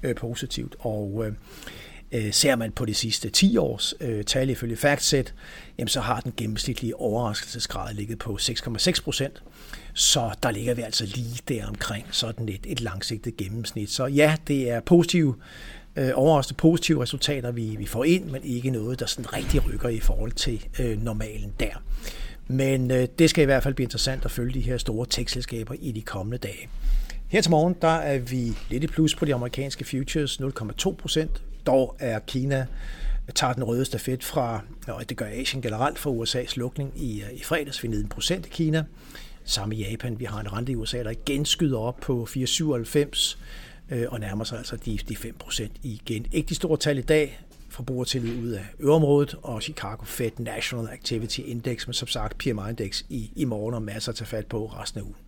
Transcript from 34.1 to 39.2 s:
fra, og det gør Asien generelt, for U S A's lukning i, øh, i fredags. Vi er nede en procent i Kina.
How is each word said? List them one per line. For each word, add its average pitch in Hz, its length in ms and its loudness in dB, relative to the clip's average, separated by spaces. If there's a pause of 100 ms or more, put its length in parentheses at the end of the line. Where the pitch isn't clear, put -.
fra, 117 380 0 (260)
og - 220 -8
det 117 80 -6
gør 117 80 -4
Asien 123 360 -4
generelt, 117 380 0
for 151 100 -2
U 117 160 0
S - 100 0
A's 123 200 -2
lukning 131 400 -4
i, 110 260 -4
øh, 104 120 -10
i - 100 -12
fredags. 143 400 -2
Vi 123 40 -2
er 113 40 -2
nede 107 120 0
en 107 60 -4
procent 175 360 -2
i - 40 -16
Kina. 156 340 2 (640)